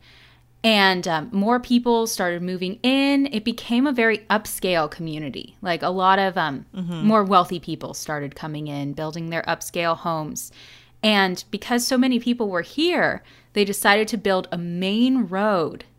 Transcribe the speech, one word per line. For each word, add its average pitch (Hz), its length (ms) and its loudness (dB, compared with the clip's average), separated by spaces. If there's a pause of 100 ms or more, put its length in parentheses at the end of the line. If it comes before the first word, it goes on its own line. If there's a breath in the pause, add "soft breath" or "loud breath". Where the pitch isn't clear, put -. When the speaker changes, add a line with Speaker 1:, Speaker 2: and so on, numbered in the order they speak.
(640 soft breath)
Speaker 1:
And, 196 420 4
um, 160 240 -2
more 214 300 2
people 240 480 2
started 175 340 -2
moving 185 400 -6
in. 277 440 4
It 233 180 -4
became 240 420 0
a 294 60 2
very 226 260 2 (120)
upscale 185 600 0
community. 156 720 -10
Like, 170 200 -4
a 156 80 0
lot 190 280 4
of, 190 180 2
um, 147 380 -2
Speaker 2:
Mm-hmm. 170 320 -2
Speaker 1:
more 214 160 6
wealthy 180 380 4
people 147 340 -8
started 147 400 -8
coming 151 320 -10
in, 143 260 -6
building 156 380 -8
their 165 120 -2
upscale 170 560 -2
homes. 160 520 -6 (500 loud breath)
And 196 520 2
because 240 340 -2
so 262 100 0
many 254 220 4
people 240 300 -2
were 175 140 -2
here, 294 600 0 (300 soft breath)
they 208 120 2
decided 208 440 2
to 233 80 -4
build 190 340 0
a 175 80 -6
main 190 680 0
road 190 560 0 (140)